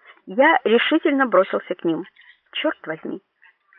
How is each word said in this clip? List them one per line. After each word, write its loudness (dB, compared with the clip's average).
я 2
решительно 2
бросился 0
к -12
ним. -4
Черт -4
возьми, -10